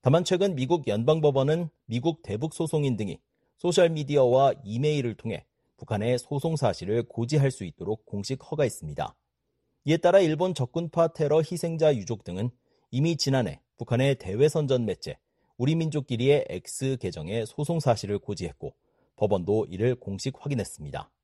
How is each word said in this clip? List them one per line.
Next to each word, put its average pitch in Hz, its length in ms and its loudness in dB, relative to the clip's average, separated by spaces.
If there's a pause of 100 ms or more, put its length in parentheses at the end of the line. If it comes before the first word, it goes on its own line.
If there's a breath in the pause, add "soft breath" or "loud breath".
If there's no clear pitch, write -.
다만 160 240 4
최근 185 300 0
미국 135 340 -2
연방법원은 147 800 2 (180)
미국 127 360 -2
대북 117 320 -6
소송인 147 420 -2
등이 98 240 -6 (380)
소셜미디어와 147 960 4 (100)
이메일을 120 500 -2
통해 - 300 -8 (320)
북한의 113 420 -2
소송 151 380 -4
사실을 110 460 0
고지할 131 480 0
수 - 140 -10
있도록 92 420 -8
공식 101 320 -6 (120)
허가했습니다. 82 640 -4 (680)
이에 151 120 2
따라 175 240 6
일본 175 340 0
적군파 165 540 -2
테러 151 300 0
희생자 160 560 0
유족 107 300 -6
등은 95 260 -4 (400)
이미 151 260 0
지난해 131 440 -2 (180)
북한의 127 380 0
대외선전 131 720 2
매체 90 320 -6 (400)
우리민족끼리의 143 880 2
X - 500 -6
계정에 92 460 -4
소송 151 340 -4
사실을 104 400 0
고지했고 - 560 -8 (420)
법원도 101 540 0
이를 107 240 0
공식 98 440 -8
확인했습니다. 85 720 -8 (140)